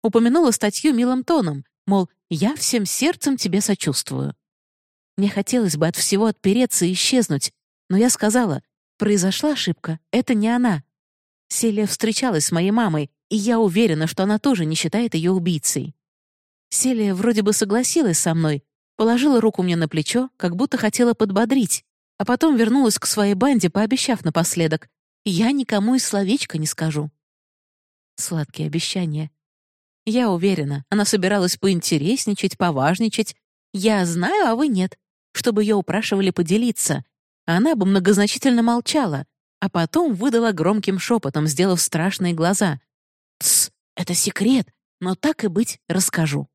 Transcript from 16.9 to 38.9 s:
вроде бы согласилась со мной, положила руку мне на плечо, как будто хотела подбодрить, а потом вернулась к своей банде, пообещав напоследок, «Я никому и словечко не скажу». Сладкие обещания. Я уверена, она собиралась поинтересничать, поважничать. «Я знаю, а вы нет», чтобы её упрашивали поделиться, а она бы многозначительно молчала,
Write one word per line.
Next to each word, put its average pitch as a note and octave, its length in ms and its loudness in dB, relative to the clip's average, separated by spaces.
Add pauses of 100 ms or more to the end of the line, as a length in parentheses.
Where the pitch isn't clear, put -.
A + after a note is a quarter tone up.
вроде G#3+ 300 0
бы G#3 100 2
согласилась A3 680 0
со E3 140 0
мной, D#3 300 0 (340)
положила A#3+ 420 4
руку G#3+ 240 2
мне F3+ 120 2
на E3 120 0
плечо, A#3 480 -2
как F3 200 -4
будто C4 220 -2
хотела A#3 360 2
подбодрить, A3 720 0 (320)
а G3+ 80 -4
потом B3 320 2
вернулась A#3 420 2
к - 60 -10
своей G3+ 300 2
банде, G3+ 340 2
пообещав A3 560 -2
напоследок, D#3+ 640 -2 (340)
«Я G#3 280 0
никому A#3+ 440 0
и B3+ 40 2
словечко G3+ 580 -2
не D#3 80 -2
скажу». D3+ 440 -4 (1080)
Сладкие D#3 500 -6
обещания. D#3 640 -4 (720)
Я A3+ 240 2
уверена, E3 600 0
она G3+ 160 0
собиралась G3 520 0
поинтересничать, F#3+ 1000 -2
поважничать. F3+ 760 0 (380)
«Я G3+ 320 2
знаю, A#3+ 420 0
а A3+ 80 2
вы D4 120 0
нет», F#3 300 0 (380)
чтобы G#3+ 280 0
её G#3 140 2
упрашивали G3 540 0
поделиться, F3+ 720 0 (420)
а E3 120 2
она D4 180 2
бы G3 100 0
многозначительно G3+ 800 2
молчала, A#3 640 0 (320)